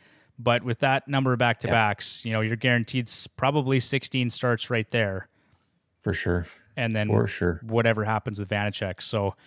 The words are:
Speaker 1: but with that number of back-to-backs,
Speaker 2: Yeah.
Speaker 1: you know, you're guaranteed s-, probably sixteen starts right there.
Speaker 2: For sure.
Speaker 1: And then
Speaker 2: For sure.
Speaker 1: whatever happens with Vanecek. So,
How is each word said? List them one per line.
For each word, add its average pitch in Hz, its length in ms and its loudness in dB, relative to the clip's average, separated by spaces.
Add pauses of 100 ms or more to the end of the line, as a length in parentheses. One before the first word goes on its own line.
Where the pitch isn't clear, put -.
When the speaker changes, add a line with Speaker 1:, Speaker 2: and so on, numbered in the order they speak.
(380)
Speaker 1:
but 120 240 2
with 120 180 -4
that 135 280 0
number 135 240 2
of 120 60 2
back-to-backs, 113 840 2
Speaker 2:
Yeah. 117 40 -6
Speaker 1:
you 110 80 0
know, 110 60 2
you're 110 140 0
guaranteed 120 500 0
s-, - 200 -4
probably 135 540 0
sixteen 127 500 -2
starts 120 380 -2
right 113 220 -2
there. 98 380 -2 (720)
Speaker 2:
For 104 120 0
sure. 87 340 0 (300)
Speaker 1:
And 117 180 -2
then 107 140 0
Speaker 2:
For 110 200 4
sure. 87 360 0
Speaker 1:
whatever 113 400 2
happens 107 360 -2
with 98 80 -6
Vanecek. 101 520 -4
So, 101 360 -2 (100)